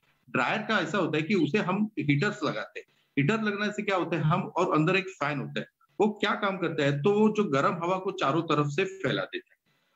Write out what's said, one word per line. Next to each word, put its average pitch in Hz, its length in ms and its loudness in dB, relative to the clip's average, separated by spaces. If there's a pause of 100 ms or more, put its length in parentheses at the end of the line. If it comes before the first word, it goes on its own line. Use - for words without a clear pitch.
(320)
Dryer 147 300 0
का 214 180 0
ऐसा 170 180 -2
होता 151 200 0
है 156 60 0
कि 208 120 0
उसे 156 220 2
हम 196 320 0 (100)
heaters 143 440 0
लगाते 107 360 -4
हैं। - 60 -14 (340)
Heater 214 240 2
लगने 208 280 -2
से 214 120 -6
क्या 190 140 0
होता 165 200 -2
है, 147 60 -2
हम, 175 180 2
और 180 340 0
अंदर 160 200 4
एक 185 120 -2
फैन 143 320 -4
होता 117 200 -8
है, 107 60 -8 (340)
वो 208 100 4
क्या 208 220 -2
काम 196 260 -2
करता 160 260 -2
है, 143 180 2
तो 202 120 4
वो 214 160 6
जो 208 140 0
गर्म 160 300 2 (100)
हवा 185 140 0
को 190 140 -6
चारों 151 300 0
तरफ 147 260 2
से 190 180 0
फैला 113 360 -2
देता - 320 -8
है - 40 -20 (380)